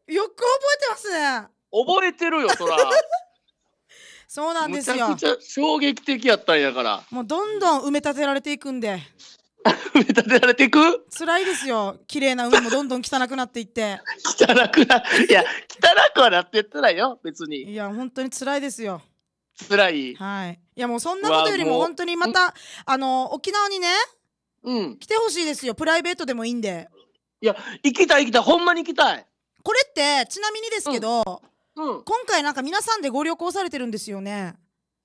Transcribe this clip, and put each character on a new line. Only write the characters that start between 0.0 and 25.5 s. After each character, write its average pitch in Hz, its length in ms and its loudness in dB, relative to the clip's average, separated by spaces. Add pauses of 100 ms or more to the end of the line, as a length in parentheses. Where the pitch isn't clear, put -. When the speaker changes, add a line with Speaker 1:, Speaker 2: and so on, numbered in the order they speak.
Speaker 1:
い。 311 60 -4
よ 392 140 0
く - 80 -20
覚 480 100 -2 (300)
え 571 80 -4
て 508 60 0
ま 427 60 -6
す 415 140 -10
ね。 277 380 -2 (240)
Speaker 2:
覚 339 340 2
え 349 60 -2
て 330 180 -4
る 320 120 -2
よ、 226 80 2
そ - 160 -2
ら。 - 120 0
Speaker 1:
<laughs> - 100 4 (1400)
そ 311 220 -6
う 339 40 -2
な 311 120 -2
ん 285 60 -6
で 285 100 -6
す 247 80 -2
よ。 247 180 0
Speaker 2:
む 190 80 -2
ち - 100 -2
ゃ - 100 2
く - 20 -8
ち - 60 -20
ゃ - 40 -20
衝 302 300 0
撃 285 240 -2
的 262 240 -4
や 220 100 4
っ - 80 -6
た 170 100 4
ん 151 60 4
や 135 120 0
か 123 100 -2
ら。 107 280 -2
Speaker 1:
も 247 120 -8
う - 20 -12
ど 339 220 -4
ん 427 120 -6
ど 339 200 2
ん 247 60 -4
埋 285 80 -4
め 285 80 0
立 285 160 -4
て 285 100 -2
ら 277 80 0
れ 277 80 -2
て 294 100 -6
い 294 60 -6
く 277 140 -10
ん 254 80 -8
で。 202 200 -4 (640)
Speaker 2:
<laughs> - 300 0
埋 302 40 8
め 233 60 8
立 - 200 4
て 233 160 6
ら 247 80 6
れ 240 60 6
て 277 100 4
い 233 60 4
く？ 320 360 4 (100)
Speaker 1:
辛 330 220 0
い 381 60 -2
で 359 100 -2
す 277 140 -6
よ。 202 380 -2
綺 294 140 -6
麗 269 140 2
な 240 140 -4
海 247 120 6
も 240 80 -2
ど 262 140 0
ん 277 60 -6
ど 254 100 -4
ん 247 40 -8
汚 262 260 -2
く 269 80 -8
な 254 100 -4
っ 254 40 -14
て 240 100 -10
い - 20 -6
っ 190 40 -16
て。 208 340 -6 (180)
Speaker 2:
<laughs> - 200 -6
汚 - 80 6 (220)
く 302 180 6
な-、 247 160 4 (260)
い - 40 6
や、 185 100 8
汚 - 720 2
く - 60 4
は 240 100 8
な 175 120 4
っ - 80 -20
て 214 100 0
っ 208 40 0
て 294 160 -10
な 240 100 6
い 170 80 2
よ、 247 240 -2
別 165 240 -10
に。 147 160 -8
Speaker 1:
い 202 120 -14
や、 208 140 -6
本 247 220 -8
当 262 120 -8
に 262 80 -8
辛 269 260 -4
い 285 40 -4
で 277 100 -6
す 226 120 -12
よ。 185 180 -8 (680)
Speaker 2:
辛 202 220 4
い？ 135 260 -4
Speaker 1:
は 196 320 -8
い。 175 120 -14 (160)
い 247 40 -10
や、 247 80 -4
も 240 80 -4
う 233 40 -4
そ 339 140 -4
ん 381 80 -8
な 415 80 0
こ 311 120 4
と - 60 0
よ 403 80 -2
り 349 80 -2
も 311 60 0
Speaker 2:
う - 40 0
わ、 320 40 0
も 330 60 2
う、 - 20 2
Speaker 1:
本 339 100 -8
当 349 80 -6
に 349 120 -4
ま 349 140 -2
た、 359 180 2
Speaker 2:
ん？ 349 40 -8 (340)
Speaker 1:
あ 262 120 0
の、 262 340 -2
沖 330 200 -6
縄 403 160 0
に 392 100 -6
ね、 349 100 -2 (760)
Speaker 2:
う 247 160 -4
ん。 165 180 -6
Speaker 1:
来 - 80 -20
て 427 100 -2
ほ 453 140 0
し 320 100 -4
い 330 60 -2
で 294 80 -4